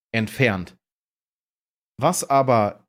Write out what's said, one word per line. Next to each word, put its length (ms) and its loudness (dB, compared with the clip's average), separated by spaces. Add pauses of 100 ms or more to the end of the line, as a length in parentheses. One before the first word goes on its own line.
(140)
entfernt. 600 -4 (1200)
Was 280 -2
aber 600 2